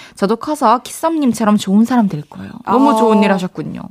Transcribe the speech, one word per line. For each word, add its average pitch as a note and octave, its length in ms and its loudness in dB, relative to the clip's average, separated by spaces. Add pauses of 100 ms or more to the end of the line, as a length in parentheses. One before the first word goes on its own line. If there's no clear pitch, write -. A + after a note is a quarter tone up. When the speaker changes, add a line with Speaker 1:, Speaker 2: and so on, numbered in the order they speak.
(140)
Speaker 1:
저도 G3+ 220 -2
커서 B3+ 420 0
키썸님처럼 B3+ 760 -2
좋은 G3+ 280 2
사람 A#3 240 2
될 D3 140 -8
거예요." - 300 -18 (120)
너무 C4+ 260 2
Speaker 2:
아. B3 60 2
Speaker 1:
좋은 A3 280 4
일 G3+ 80 2
하셨군요. F3+ 480 -6 (100)